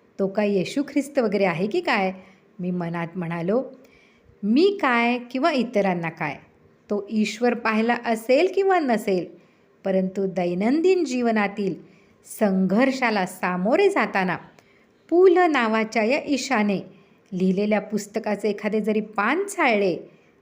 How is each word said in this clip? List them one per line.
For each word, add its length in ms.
"तो 80
काय 240
येशू 320
ख्रिस्त 360
वगैरे 260
आहे 220
की 140
काय?" 320
मी 120
मनात 460
म्हणालो, 480
मी 400
काय 360
किंवा 220
इतरांना 580
काय? 240
तो 200
ईश्वर 440
पाहिला 500
असेल 500
किंवा 240
नसेल, 480
परंतु 420
दैनंदिन 800
जीवनातील 680
संघर्षाला 840
सामोरे 600
जाताना 480
पु 180
ल 120
नावाच्या 680
या 220
ईशाने 520
लिहिलेल्या 480
पुस्तकाचे 680
एखादे 300
जरी 200
पान 440
चाळले, 520